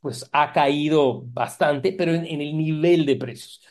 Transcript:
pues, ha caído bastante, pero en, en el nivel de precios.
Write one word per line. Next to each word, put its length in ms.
pues, 320
ha 200
caído 720
bastante, 640
pero 200
en, 140
en 140
el 160
nivel 500
de 100
precios. 540